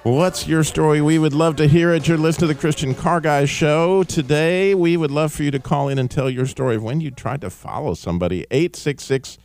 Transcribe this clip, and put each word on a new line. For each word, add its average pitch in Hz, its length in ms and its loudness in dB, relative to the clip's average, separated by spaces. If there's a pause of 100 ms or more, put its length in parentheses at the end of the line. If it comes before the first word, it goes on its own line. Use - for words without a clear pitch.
What's 156 440 0
your 160 160 2
story? 151 380 2
We 160 160 4
would 156 160 2
love 156 220 2
to 151 100 2
hear 170 260 4
it. 156 160 0
You're 165 80 2
listening 160 320 0
to 151 60 0
the - 60 -6
Christian 143 340 -2
Car 165 260 0
Guy 147 240 2
Show. 165 600 2
Today, 170 680 0
we 175 220 2
would 156 140 -2
love 151 220 -2
for 151 100 -6
you 143 80 0
to 139 80 -4
call 143 300 -2
in 135 100 -2
and 127 120 -2
tell 135 200 -2
your 127 160 -2
story 131 300 -2
of 107 60 -4
when 131 200 -4
you 147 80 -6
tried 123 320 -8
to 95 80 -8
follow 127 440 -8
somebody. 87 560 -4
Eight 170 240 0
six - 280 -6
six, - 420 -4